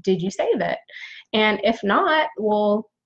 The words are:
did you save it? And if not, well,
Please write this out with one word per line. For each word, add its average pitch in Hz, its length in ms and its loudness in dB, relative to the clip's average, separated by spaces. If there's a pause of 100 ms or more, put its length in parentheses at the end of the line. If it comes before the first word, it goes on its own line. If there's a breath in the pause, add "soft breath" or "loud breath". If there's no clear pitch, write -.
did 185 180 2
you 190 120 -4
save 415 280 0
it? 170 180 -2 (540 loud breath)
And 214 300 2
if 220 220 0
not, 311 440 2 (100)
well, 208 520 0 (160)